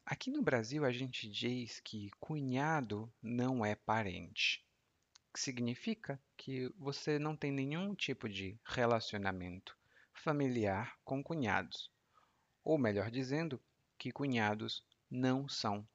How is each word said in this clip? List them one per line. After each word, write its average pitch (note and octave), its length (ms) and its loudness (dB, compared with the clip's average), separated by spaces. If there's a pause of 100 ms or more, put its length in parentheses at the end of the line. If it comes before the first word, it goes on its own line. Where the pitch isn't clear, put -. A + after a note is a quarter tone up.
aqui - 260 -4
no C#4+ 120 0
Brasil, C3+ 420 2
a B2 80 4
gente B2+ 340 -4
diz A#2+ 540 -4
que G2+ 300 -8 (100)
cunhado C3 920 0 (120)
não A#2+ 420 2
é G#2 100 2
parente, F#2 880 0 (680)
que - 80 -6
significa B2+ 800 -2 (160)
que C3 400 -4
você C#3+ 420 0
não D3+ 160 0
tem D3 160 -2
nenhum D3 440 0
tipo - 340 -2
de F#2+ 360 -6
relacionamento G2 1120 0 (380)
familiar A#2+ 840 2 (120)
com C#3 180 -2
cunhados, G#2+ 680 0 (720)
ou D#3 140 4
melhor G#2+ 340 4
dizendo, C3+ 480 -2 (380)
que - 160 -6
cunhados A2+ 720 0 (260)
não C3 380 2
são G#2 460 -2